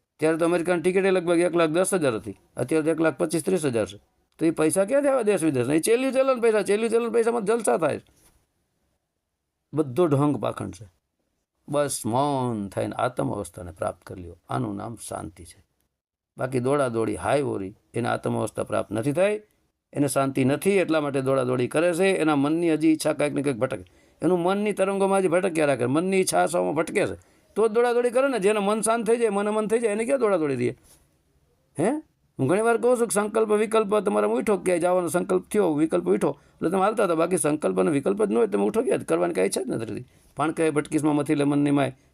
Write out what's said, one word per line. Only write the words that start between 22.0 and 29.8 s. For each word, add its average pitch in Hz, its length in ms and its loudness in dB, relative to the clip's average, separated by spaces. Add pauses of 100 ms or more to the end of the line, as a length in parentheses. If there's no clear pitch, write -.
એના 160 320 2
મનની 160 340 2
હજી 156 180 2
ઈચ્છા 156 240 2
કાંઈક 147 220 -2
ને 143 80 -2
કંઈક 139 140 -2
ભટકે, 107 280 -4 (380)
એનું 175 180 2
મનની 202 320 0
તરંગોમાં 196 460 0
હજી 185 100 2
ભટક્યા 165 380 0
રાખે, 120 200 2
મનની 175 300 0
ઈચ્છા 180 260 2
આશાઓમાં 180 320 0
ભટકે 165 320 0
છે, 92 100 -6 (400)
તો 220 120 2
જ - 40 -10
દોડાદોડી 240 380 2
કરે 262 180 2
ને. 254 100 -2
જેને 202 220 2
મન 208 200 0
શાંત 226 260 0
થઈ 233 100 2
જાય, 233 120 0
મન 202 200 -2
અમન 214 180 0
થઈ 220 120 0
જાય, 226 140 -2